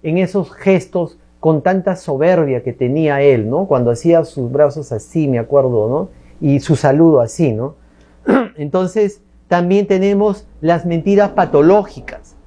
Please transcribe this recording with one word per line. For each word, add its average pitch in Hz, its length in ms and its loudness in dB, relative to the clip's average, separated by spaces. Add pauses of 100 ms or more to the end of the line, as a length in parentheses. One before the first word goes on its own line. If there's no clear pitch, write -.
en 165 160 -2
esos 185 340 -4
gestos - 640 -2 (220)
con 156 220 0
tanta 185 340 -2
soberbia 151 640 0
que 120 100 -6
tenía 139 500 0
él, 123 260 2
¿no? 165 180 -2
Cuando 123 240 0
hacía 165 340 2
sus 131 260 -8
brazos 143 420 -2
así, 143 360 -4
me 123 100 0
acuerdo, 120 500 0
¿no? 156 200 -4 (320)
Y 139 200 0
su 151 160 0
saludo 151 440 4
así, 120 320 -2
¿no? 123 240 -8 (500)
<clears throat> 240 300 0
Entonces, 185 640 -4 (280)
también 185 380 0
tenemos 202 600 0 (120)
las 160 260 0
mentiras 196 440 0
patológicas 175 1040 0 (120)